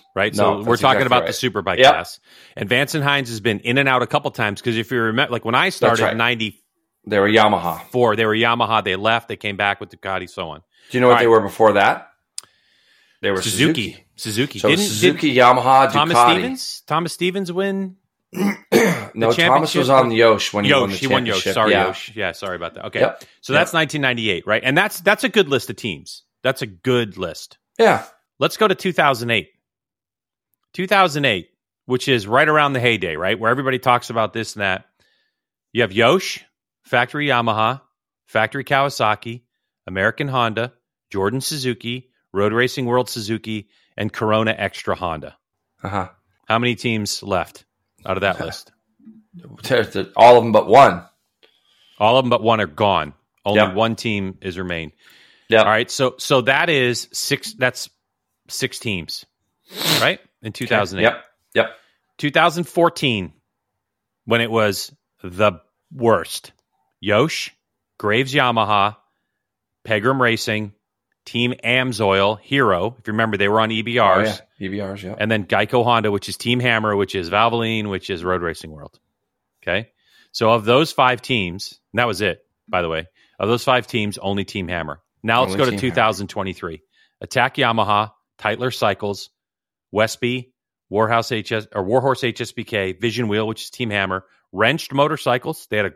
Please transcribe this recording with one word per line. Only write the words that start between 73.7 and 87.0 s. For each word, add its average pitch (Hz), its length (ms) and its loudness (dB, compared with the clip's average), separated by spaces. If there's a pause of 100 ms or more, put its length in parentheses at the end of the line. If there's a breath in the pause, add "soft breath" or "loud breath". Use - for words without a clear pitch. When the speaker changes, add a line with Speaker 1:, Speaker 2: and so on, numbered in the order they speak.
Speaker 1:
E 110 120 -4
B 117 160 -4
Rs. 117 40 4
Speaker 2:
Oh, 101 180 4
yeah. 104 460 -6
E - 20 -8
B 101 120 -8
Rs, 101 220 -10
yeah. 95 160 -12
Speaker 1:
And 107 120 -2
then 107 140 -2
Geico 107 400 0
Honda, 113 260 0
which 101 200 -4
is - 80 -12
Team 123 200 -2
Hammer, 113 380 0
which 101 180 -2
is 90 140 -6
Valvoline, 110 640 0
which 95 180 -8
is 87 160 -6
Road 90 160 -2
Racing 82 300 -8
World. 73 280 -20 (640)
Okay? 98 280 -4 (420)
So 110 180 2
of 113 140 2
those 131 260 4
five 127 300 2
teams, 98 580 -6 (140)
and 104 60 -4
that 120 80 2
was 101 160 -4
it, 98 240 -4 (200)
by 101 140 -2
the 85 80 -2
way. 80 200 -6 (300)
Of 98 100 -2
those 117 140 0
five 127 240 0
teams, 104 300 -6
only 98 280 -4
Team 92 240 -8
Hammer. 82 340 -8 (200)
Now 113 200 2
let's 95 100 -2
Speaker 2:
Only 98 60 -4
Speaker 1:
go 139 80 2
to 123 60 2
Speaker 2:
Team 101 80 -6
Hammer. 127 100 -2
Speaker 1:
two 113 40 -6
thousand 110 340 0
twenty-three. 92 520 -10 (400)